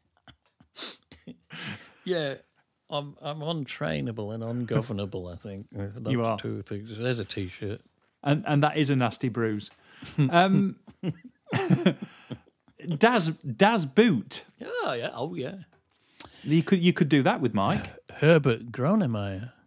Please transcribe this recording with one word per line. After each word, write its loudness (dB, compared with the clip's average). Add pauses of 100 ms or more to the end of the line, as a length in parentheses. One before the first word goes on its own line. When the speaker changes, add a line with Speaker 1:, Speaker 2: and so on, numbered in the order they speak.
(2000)
Speaker 1:
Yeah, -2 (560)
I'm, -6
I'm -8
untrainable -4
and -8
ungovernable, -4
I -12
think. -12 (100)
Uh, -6 (100)
those -6
Speaker 2:
You 0
are. 0
Speaker 1:
two -6
things. -10
There's -2
a -6
T-shirt. -8 (420)
Speaker 2:
And, 0
and 2
that 2
is 2
a 2
nasty 0
bruise. -4 (480)
Um, 4 (260)
<laughs> -2 (1040)
Das, 4
Das 2
Boot. 2 (140)
Speaker 1:
Yeah, -6
yeah. -6
Oh, -8
yeah. -8 (840)
Speaker 2:
You 4
could, 2
you 8
could 2
do 6
that 2
with 0
Mike. 0 (260)
Speaker 1:
Herbert 4
Grönemeyer. -2 (140)